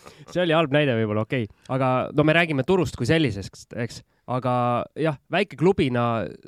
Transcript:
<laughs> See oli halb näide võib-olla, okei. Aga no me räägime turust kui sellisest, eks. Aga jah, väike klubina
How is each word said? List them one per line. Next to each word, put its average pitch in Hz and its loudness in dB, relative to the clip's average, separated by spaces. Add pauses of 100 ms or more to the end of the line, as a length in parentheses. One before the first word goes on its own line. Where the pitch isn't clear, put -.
<laughs> - -20
See 175 0
oli 160 2
halb 147 2
näide 143 4
võib-olla, 107 0
okei. 117 -4 (220)
Aga 131 0 (180)
no 147 2
me 156 4
räägime 160 0
turust 180 0
kui 120 -4
sellisest, 120 -2
eks. - -10 (240)
Aga 123 -2 (380)
jah, 151 -2 (140)
väike 170 -2
klubina 123 0 (220)